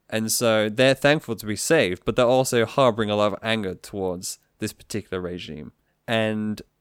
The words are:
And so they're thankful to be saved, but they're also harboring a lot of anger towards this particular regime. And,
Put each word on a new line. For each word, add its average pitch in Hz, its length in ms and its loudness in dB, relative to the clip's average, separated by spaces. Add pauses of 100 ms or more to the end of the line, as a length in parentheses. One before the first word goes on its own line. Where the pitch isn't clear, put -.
And 110 220 -2
so 110 380 2
they're 127 240 4
thankful 143 440 0
to - 80 -14
be 107 100 -4
saved, 101 500 2
but - 100 -2
they're 127 120 4
also 127 380 2
harboring 113 440 2
a 104 60 0
lot 104 180 2
of - 80 -8
anger 110 320 -2
towards 92 640 -6 (220)
this 107 120 -6
particular - 480 -8
regime. 85 520 -10 (360)
And, 110 540 -2 (200)